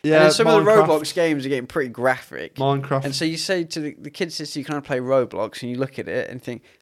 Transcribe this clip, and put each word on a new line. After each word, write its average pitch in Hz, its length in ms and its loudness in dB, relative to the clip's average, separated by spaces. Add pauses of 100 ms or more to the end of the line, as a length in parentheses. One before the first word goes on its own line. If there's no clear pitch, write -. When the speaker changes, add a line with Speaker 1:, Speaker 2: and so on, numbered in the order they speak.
Speaker 1:
Yeah, 156 120 4
Speaker 2:
And 156 100 8
then 151 60 8
some - 160 2
of 160 160 6
the 208 60 4
Speaker 1:
Minecraft. 208 180 8
Speaker 2:
Roblox 156 260 0
games 156 320 0
are 135 40 -6
getting 127 160 -2
pretty 131 240 -4
graphic. 120 680 -4
Speaker 1:
Minecraft. 135 500 -2
Speaker 2:
And 139 100 -6
so 165 100 -4
you 160 120 -4
say 175 260 -4
to 165 160 -10
the, 151 200 -8
the 147 120 -14
kid 175 220 -6
says, 147 220 -10
"You 139 100 -8
can't 147 180 -6
play 131 160 -4
Roblox," 123 640 -2
and 123 100 -8
you 123 60 -8
look 135 200 -6
at 110 100 -8
it 113 220 -4
and 127 120 -14
think, 120 200 -12 (200)